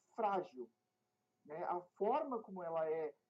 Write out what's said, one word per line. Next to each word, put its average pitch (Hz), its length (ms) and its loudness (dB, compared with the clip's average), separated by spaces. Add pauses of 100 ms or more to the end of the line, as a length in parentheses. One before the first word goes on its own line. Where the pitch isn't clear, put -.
(140)
frágil, 180 540 0 (760)
né? 156 200 -6
A 175 140 0 (180)
forma 247 440 2
como 190 200 -8
ela 165 280 0
é 156 240 0 (160)